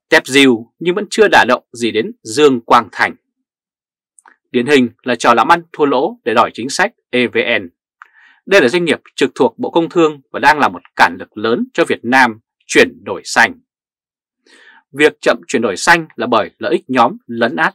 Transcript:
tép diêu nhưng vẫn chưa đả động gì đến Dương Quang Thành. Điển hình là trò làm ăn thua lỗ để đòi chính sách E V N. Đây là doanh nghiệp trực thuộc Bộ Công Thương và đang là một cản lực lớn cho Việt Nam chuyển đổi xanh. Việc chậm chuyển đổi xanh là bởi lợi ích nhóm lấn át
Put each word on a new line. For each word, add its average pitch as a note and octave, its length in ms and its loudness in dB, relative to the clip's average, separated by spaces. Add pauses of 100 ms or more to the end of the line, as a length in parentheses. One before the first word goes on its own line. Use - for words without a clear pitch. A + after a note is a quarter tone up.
tép D#3 180 2
diêu B2+ 520 2
nhưng F3 160 -4
vẫn G#3 140 -6
chưa G#3+ 180 2
đả C3+ 200 4
động - 160 0 (100)
gì A2+ 180 -4
đến A2+ 200 -4 (120)
Dương B2+ 380 2
Quang A#2 300 0
Thành. G2 240 -4 (1400)
Điển B2 140 -2
hình C3 240 2 (140)
là B2 120 -4
trò B2 180 2
làm A#2 180 2
ăn E3+ 120 0 (100)
thua D#3 120 -2
lỗ C#3 380 -2
để A2+ 100 -4
đòi A2 200 0
chính A#2 160 -10
sách F#3 240 -4 (160)
E B2 180 -2
V A2+ 100 -4 (220)
N. F2+ 100 -14 (760)
Đây F#3+ 160 4
là B2+ 60 4
doanh F3 180 0
nghiệp C3+ 160 -2 (140)
trực - 200 -2
thuộc B2+ 240 0
Bộ B2 120 -6
Công E3 180 -2
Thương D#3 320 0 (100)
và G2+ 80 -8
đang D3 200 2
là B2 80 0
một F2+ 140 -8 (140)
cản F#2 240 0
lực - 180 -18
lớn A#2+ 360 -2
cho E3 140 0
Việt G#2+ 160 -4
Nam A#2+ 360 0 (280)
chuyển A#2 360 0
đổi G2 220 -10
xanh. A2+ 280 0 (1400)
Việc D3 300 0
chậm - 260 -2
chuyển A2+ 140 -2
đổi G2+ 160 -4
xanh E3+ 380 0
là A2+ 120 -6
bởi G#2 300 0
lợi A2 140 -6
ích - 160 -2
nhóm B2+ 380 0
lấn A#2 300 -4
át E3 200 -2